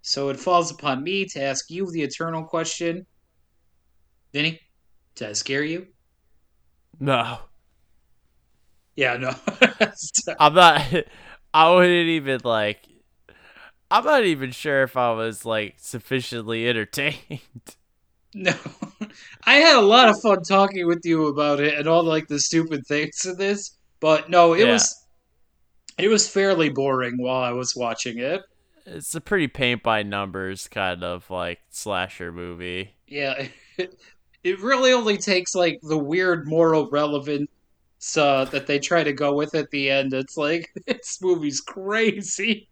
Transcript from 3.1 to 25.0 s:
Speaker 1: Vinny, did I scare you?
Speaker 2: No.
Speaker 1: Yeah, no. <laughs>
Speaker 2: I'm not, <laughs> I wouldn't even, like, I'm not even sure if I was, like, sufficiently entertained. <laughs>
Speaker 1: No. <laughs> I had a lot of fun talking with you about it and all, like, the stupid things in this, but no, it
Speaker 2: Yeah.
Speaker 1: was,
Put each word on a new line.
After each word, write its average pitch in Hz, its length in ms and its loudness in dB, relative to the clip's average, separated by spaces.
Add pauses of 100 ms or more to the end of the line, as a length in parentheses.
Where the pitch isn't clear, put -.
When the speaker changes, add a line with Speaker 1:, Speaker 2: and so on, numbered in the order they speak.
Speaker 1:
Vinny, 160 300 -4 (540)
did 107 140 -12
I 104 40 -12
scare 135 300 -4
you? 170 240 -8 (1120)
Speaker 2:
No. 123 400 -2 (1600)
Speaker 1:
Yeah, 127 220 0
no. 127 160 -4 (520)
<laughs> - 540 -8
Speaker 2:
I'm 151 140 8
not, 165 280 8 (400)
<laughs> - 320 -18
I 160 200 6
wouldn't 175 360 4
even, 135 340 -2
like, 107 360 0 (1120)
I'm 233 140 4
not 277 200 4
even 135 260 -2
sure 139 320 0
if 127 140 -4
I 120 140 2
was, 113 340 -6
like, 110 320 -4
sufficiently 117 920 -6
entertained. 131 720 -4 (120)
<laughs> - 220 -20 (580)
Speaker 1:
No. 180 200 -4 (460)
<laughs> - 460 -18
I 247 100 6
had 294 220 8
a 226 40 8
lot 220 280 8
of 202 120 2
fun 190 220 2
talking 196 420 2
with 170 200 0
you 160 220 2
about 147 320 0
it 147 200 0
and 143 80 -2
all, 165 160 6
like, 160 240 0
the 147 120 -4
stupid 160 460 -2
things 151 400 -4
in 185 120 -8
this, 202 380 -4 (240)
but 156 300 2
no, 170 240 8
it 202 120 6
Speaker 2:
Yeah. 165 80 4
Speaker 1:
was, - 320 -2 (920)